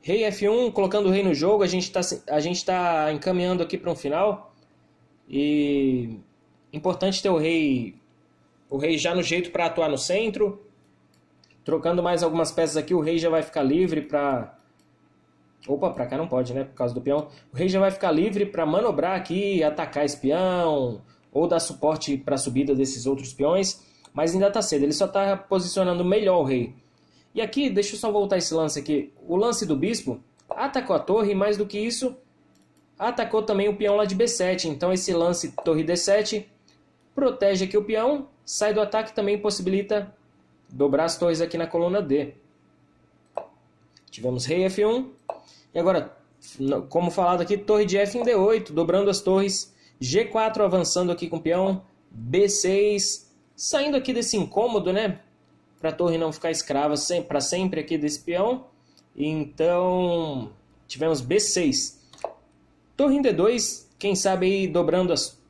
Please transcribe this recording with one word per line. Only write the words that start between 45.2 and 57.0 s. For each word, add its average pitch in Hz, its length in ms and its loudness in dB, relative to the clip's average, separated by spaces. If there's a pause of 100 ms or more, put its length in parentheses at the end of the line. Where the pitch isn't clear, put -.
E 165 60 -2
agora, 170 380 0 (420)
n-, 135 300 0
como 175 220 0
falado 180 300 2
aqui, 202 160 -2
torre 208 280 2
de 185 120 0
F 202 200 0
em 240 60 -2
D 240 120 2
oito, 196 380 2
dobrando 175 360 2
as 190 120 0
torres. 190 540 0 (240)
G 151 260 0
quatro 220 380 0
avançando 180 480 2
aqui 175 160 -4
com 165 100 -6
o 160 40 -8
peão. 190 420 0 (260)
B 131 400 2
seis, 196 840 0 (240)
saindo 285 400 -2
aqui 262 160 -2
desse 233 240 -2
incômodo, 202 560 0
né? 196 280 -2 (600)
Pra 160 120 -2
torre 165 260 0
não 165 140 -2
ficar 160 180 -6
escrava 147 480 -2
sem-, 170 240 -2